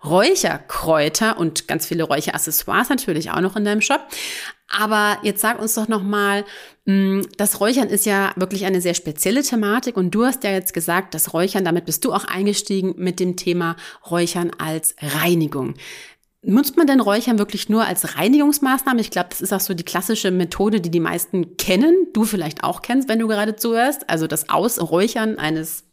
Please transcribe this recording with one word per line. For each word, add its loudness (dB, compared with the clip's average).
Räucherkräuter 2
und -2
ganz -4
viele -2
Räucheraccessoires -2
natürlich -2
auch -2
noch 0
in -2
deinem 0
Shop. 0
Aber 0
jetzt -2
sag 0
uns -2
doch -2
noch 0
mal, 0
mm, 2
das -2
Räuchern 2
ist 0
ja 0
wirklich -4
eine 0
sehr 0
spezielle -2
Thematik 0
und 0
du 2
hast 0
ja 0
jetzt -2
gesagt, -2
das -2
Räuchern, 0
damit 0
bist -4
du 0
auch -2
eingestiegen 0
mit -2
dem 0
Thema -2
Räuchern 0
als -4
Reinigung. 0
Nutzt 4
man 6
denn 6
Räuchern 2
wirklich -2
nur 2
als -4
Reinigungsmaßnahme? 4
Ich -2
glaub, -2
das -10
ist -2
auch 0
so -2
die -6
klassische -2
Methode, 2
die -4
die 2
meisten -2
kennen, 4
du 2
vielleicht -4
auch -4
kennst, 0
wenn 2
du 2
gerade 0
zuhörst. 0
Also 0
das -4
Ausräuchern 0
eines -4